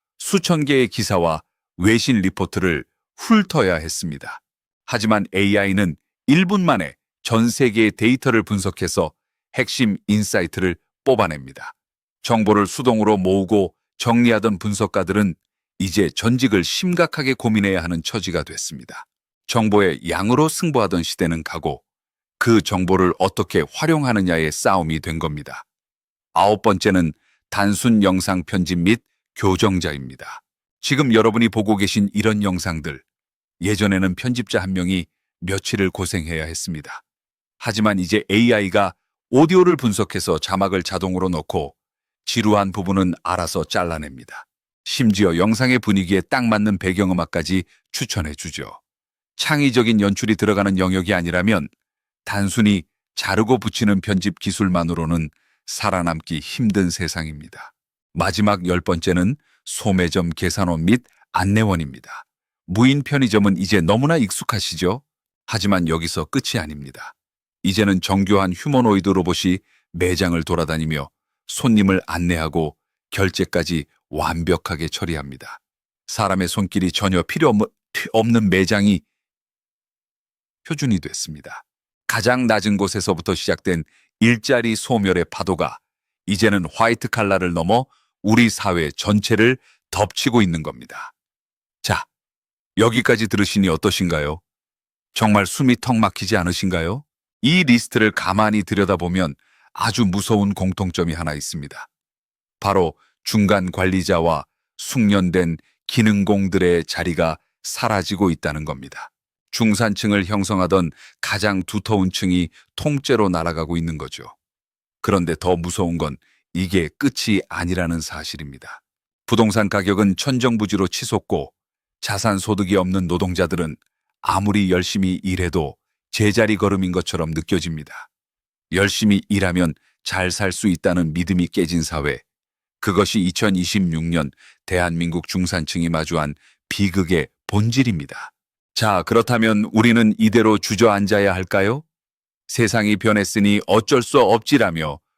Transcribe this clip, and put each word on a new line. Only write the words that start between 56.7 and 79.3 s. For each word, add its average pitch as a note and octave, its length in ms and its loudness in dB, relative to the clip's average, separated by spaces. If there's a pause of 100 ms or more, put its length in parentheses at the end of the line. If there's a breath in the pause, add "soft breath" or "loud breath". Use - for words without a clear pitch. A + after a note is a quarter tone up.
세상입니다. D#2+ 800 -10 (400)
마지막 G2 540 0
열 F2+ 140 0
번째는 F2+ 560 0 (280)
소매점 F2+ 640 0
계산원 F2 540 -2
및 A#2 200 2 (280 soft breath)
안내원입니다. F#2 920 -2 (420)
무인 B2+ 360 2
편의점은 G#2 540 2
이제 F#2+ 240 0
너무나 B2+ 380 2
익숙하시죠? F#2+ 840 -4 (440)
하지만 F#2+ 420 0
여기서 E2 380 -2
끝이 - 340 -4
아닙니다. D2 540 -14 (480)
이제는 G2 380 2
정교한 G2 520 2
휴머노이드 A2 560 2
로봇이 F2+ 500 0 (340)
매장을 F2 500 0
돌아다니며 D#2+ 640 -2 (380)
손님을 G2+ 600 2
안내하고 E2 720 -2 (340)
결제까지 F2 760 -2 (240)
완벽하게 D#2+ 800 -4
처리합니다. D2 720 -10 (480)
사람의 F#2+ 400 0
손길이 F#2 440 -2
전혀 F#2+ 300 0
필요 D3+ 260 0
없-, G#2+ 240 2 (400)
없는 A2+ 380 4
매장이 F#2+ 500 4 (1600)